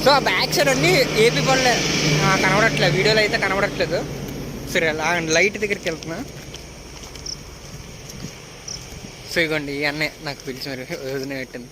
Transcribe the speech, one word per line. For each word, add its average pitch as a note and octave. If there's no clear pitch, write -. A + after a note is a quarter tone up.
So, A3
ఆ C#4
బ్యాక్ A3
సైడ్ D4
అన్నీ C4+
ఏపీ A3+
బండ్లే. B3+
ఆ, G3
కనబడట్లేదు, G3
వీడియోలో G#3
అయితే G#3+
కనబడట్లేదు. G3
సరే, E3
అలా D#3
లైట్ E3+
దగ్గరికి G3+
వెళ్తున్నా. D#3
So, F3
ఇగోండి D3+
ఈ C#3+
అన్నే D3
నాకు C#3+
పిలిచి C3+
మరి B2+
భోజనం C3+
పెట్టింది. B2+